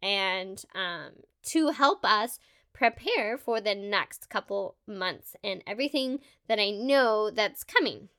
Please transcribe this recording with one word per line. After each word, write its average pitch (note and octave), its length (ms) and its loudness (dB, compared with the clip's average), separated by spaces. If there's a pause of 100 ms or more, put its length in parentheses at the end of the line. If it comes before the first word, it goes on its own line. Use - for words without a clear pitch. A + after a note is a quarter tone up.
and, F#3+ 640 -2 (120)
um, E3+ 340 -6 (340)
to D#4 260 2
help D4 340 4
us G#3+ 340 2 (340)
prepare B3 640 0
for A3+ 240 -2
the G3+ 140 0
next G3+ 560 -2
couple G3+ 460 -4 (100)
months F#3 560 -6
and F#3+ 240 -6
everything C4 540 -2 (260)
that A3 140 2
I G3+ 100 2
know A3 600 4
that's - 340 -2
coming?'" C#4 540 -2